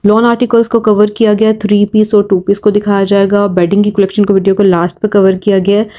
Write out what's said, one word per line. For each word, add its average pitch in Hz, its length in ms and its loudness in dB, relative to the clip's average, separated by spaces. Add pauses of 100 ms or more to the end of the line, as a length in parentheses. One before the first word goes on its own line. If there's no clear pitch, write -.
Loan 214 180 2
articles 233 440 0
को 233 120 -2
cover 208 300 2
किया 214 240 0
गया, 214 200 0
three 208 300 0
piece 214 300 0
और 202 140 2
two 190 120 0
piece 196 180 -2
को 208 120 0
दिखाया 202 340 0
जाएगा, 202 440 0
bedding 180 360 0
की 208 60 0
collection 202 340 0
को 196 100 0
video 190 200 0
को 202 80 0
last 175 360 0
पे 208 100 -4
cover 190 280 2
किया 196 220 0
गया 202 200 0
है 214 100 -4 (100)